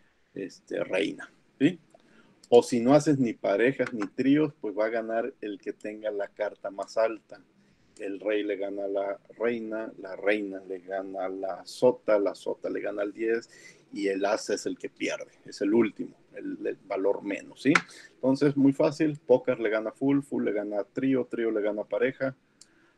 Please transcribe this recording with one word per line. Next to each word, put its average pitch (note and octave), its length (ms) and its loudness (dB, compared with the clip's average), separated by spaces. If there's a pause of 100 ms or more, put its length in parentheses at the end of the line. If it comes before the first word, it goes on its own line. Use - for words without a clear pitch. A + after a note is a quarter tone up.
(340)
este, F#2 480 -8
reina, - 480 -4 (300)
¿sí? E3+ 180 4 (720)
O A#2+ 160 10
si A#2+ 160 0
no B2 120 4
haces D3 280 6
ni A#2 140 2
parejas A2+ 600 2
ni G#2+ 140 -4
tríos, C#3+ 520 2
pues G2+ 160 -6
va G#2+ 100 2
a - 20 -4
ganar A2+ 520 -2
el G#2 200 -8
que G#2 120 -8
tenga G#2+ 380 -8
la G2+ 160 -4
carta G2+ 460 -6
más G2 240 -10
alta. A2+ 440 0 (600)
El G2 180 -8
rey G#2 240 0
le G#2 140 -2
gana G2+ 300 -6
a - 20 -6
la G2 320 -4 (180)
reina, A2 600 -4
la F#2+ 180 -12
reina G2 500 -2
le F#2 140 -8
gana F#2+ 460 -6
a - 20 -6
la F#2+ 360 -6
sota, B2 540 2
la G2 160 0
sota - 340 -8
le F#2+ 120 -6
gana G2+ 220 -6
al G#2 100 -4
diez, A2+ 360 -2 (440)
y G2+ 160 -2
el F#2+ 160 0
as G#2+ 260 0
es G2+ 160 -2
el F#2 100 -4
que - 120 -10
pierde, - 420 -6 (160)
es - 140 -14
el G2+ 120 2
último, A2 440 0 (180)
el, G2 320 -10
el G2+ 180 -4
valor G2 380 -2
menos, - 400 -8
¿sí? C3 100 4 (420)
Entonces, C#3 420 0
muy C#3 160 6
fácil, D3+ 520 0
póker B2+ 360 4
le A2+ 100 0
gana A2 220 -2
full, C#3 300 2
full B2 220 -4
le G#2+ 80 0
gana G#2 300 -2
trío, C3 480 -2
trío A2+ 220 -2
le G#2+ 100 0
gana G#2 220 -2
pareja, C3 500 -2 (640)